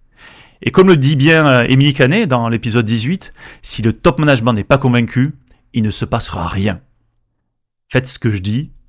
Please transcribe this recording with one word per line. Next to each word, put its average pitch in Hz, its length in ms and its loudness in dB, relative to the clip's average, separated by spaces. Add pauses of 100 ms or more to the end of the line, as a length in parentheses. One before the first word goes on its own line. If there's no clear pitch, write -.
(640)
Et - 100 -2
comme 190 160 4
le 180 80 6
dit 139 200 2
bien, 156 300 4
euh, 123 220 4
Émilie 135 260 2
Canet 156 340 0
dans 120 220 -2
l'épisode 117 340 -2
dix-huit, 117 480 -4 (300)
si - 180 -6
le 110 140 0
top - 240 0
management 127 340 2
n'est 101 120 -4
pas 135 120 0
convaincu, 123 600 0 (360)
il 117 100 -2
ne 107 80 -2
se - 140 -6
passera 98 440 -4
rien. 98 320 -4 (1080)
Faites 131 180 -2
ce - 120 -8
que 120 100 -2
je 104 120 -4
dis, 110 320 -4 (160)